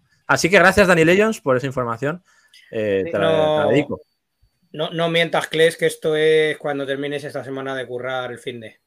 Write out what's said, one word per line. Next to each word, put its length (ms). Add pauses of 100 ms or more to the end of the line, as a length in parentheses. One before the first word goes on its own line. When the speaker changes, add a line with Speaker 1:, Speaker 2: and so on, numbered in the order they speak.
(280)
Speaker 1:
Así 220
que 80
gracias, 300
Dani 160
Legends, 380
por 160
esa 100
información. 560 (480)
Eh, 340
Speaker 2:
Sí, 60
Speaker 1:
te 80
la, 80
te 60
la 300
Speaker 2:
no, 60
Speaker 1:
dedico. 320 (680)
Speaker 2:
no, 200
no 180
mientas, 380
Cles, 300
que 100
esto 280
es 420
cuando 280
termines 380
esta 200
semana 320
de 100
currar 460
el 80
finde. 480